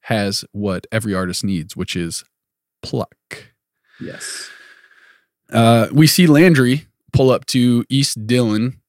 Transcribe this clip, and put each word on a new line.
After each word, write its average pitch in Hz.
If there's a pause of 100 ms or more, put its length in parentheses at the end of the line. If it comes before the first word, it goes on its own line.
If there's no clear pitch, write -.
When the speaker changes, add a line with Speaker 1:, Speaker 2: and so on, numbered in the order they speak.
Speaker 1:
has 101
what 101
every 107
artist 92
needs, 90
which -
is 85 (560)
pluck. - (560)
Speaker 2:
Yes. - (1000)
Speaker 1:
Uh, 117
we 151
see 180
Landry 147 (260)
pull 131
up -
to 123
East 135
Dillon 120